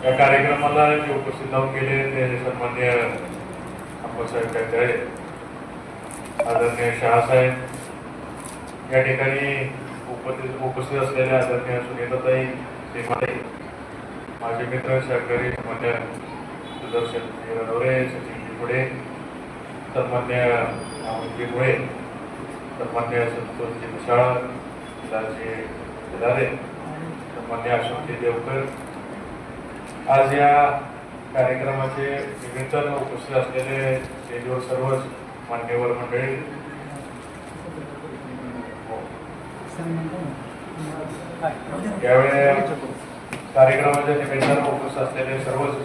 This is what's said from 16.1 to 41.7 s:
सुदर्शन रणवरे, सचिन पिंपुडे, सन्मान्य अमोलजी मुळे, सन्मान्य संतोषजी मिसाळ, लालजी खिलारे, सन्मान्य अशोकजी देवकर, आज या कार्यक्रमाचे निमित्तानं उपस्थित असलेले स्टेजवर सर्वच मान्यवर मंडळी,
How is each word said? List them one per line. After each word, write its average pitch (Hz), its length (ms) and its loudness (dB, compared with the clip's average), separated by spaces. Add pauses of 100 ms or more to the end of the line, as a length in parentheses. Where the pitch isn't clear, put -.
सुदर्शन - 460 -2 (220)
रणवरे, 117 560 2
सचिन 127 160 -4
पिंपुडे, 120 640 -2 (1080)
सन्मान्य 123 680 2 (440)
अमोलजी 113 360 -6
मुळे, 123 340 2 (1000)
सन्मान्य 120 520 0
संतोषजी 117 560 -6
मिसाळ, 120 480 4 (760)
लालजी 110 520 -4 (500)
खिलारे, 123 340 2 (880)
सन्मान्य 117 360 -4
अशोकजी - 420 0
देवकर, 120 520 0 (1400)
आज 135 260 8
या 143 360 8 (640)
कार्यक्रमाचे 135 920 0
निमित्तानं 139 680 -2
उपस्थित - 400 -4
असलेले 131 680 0
स्टेजवर 123 540 -6
सर्वच 131 460 0 (460)
मान्यवर 120 360 0
मंडळी, 123 480 0 (4000)